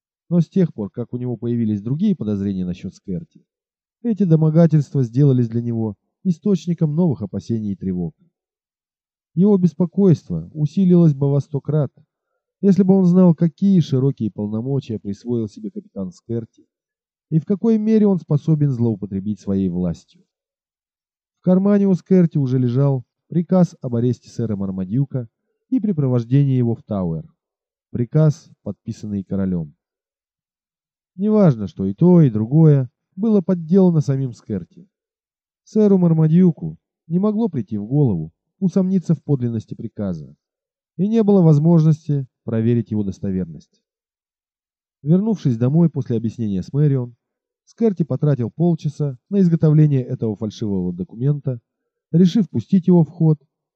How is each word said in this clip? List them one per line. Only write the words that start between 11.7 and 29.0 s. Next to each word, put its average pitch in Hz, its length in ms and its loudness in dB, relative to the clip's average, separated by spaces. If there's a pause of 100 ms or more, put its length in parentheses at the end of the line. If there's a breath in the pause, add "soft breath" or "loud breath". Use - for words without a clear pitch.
если 185 220 4
бы 185 120 4
он 190 100 2
знал, 175 300 4
какие 185 460 2
широкие 131 500 -2
полномочия 110 680 -6
присвоил 110 520 -6
себе - 220 -14
капитан 95 400 -12
Скерти - 540 -12 (640)
и 156 100 0
в - 60 -2
какой 220 320 0
мере 214 300 2
он 190 100 2
способен 151 520 -2
злоупотребить 104 720 -4
своей 98 260 -2
властью. 87 560 -6 (1160)
В - 40 -20
кармане 196 440 2
у 190 80 2
Скерти 175 420 2
уже 135 200 0
лежал 131 460 0 (240)
приказ 175 540 0
об 120 140 -6
аресте 117 340 -2
сэра 110 260 -6
Мармадюка 98 720 -6 (400)
и 254 140 -2
припровождении 135 760 0
его 120 180 0
в - 100 -10
Тауэр. 85 460 -6 (640)
Приказ, 147 580 0 (140)
подписанный 104 600 -10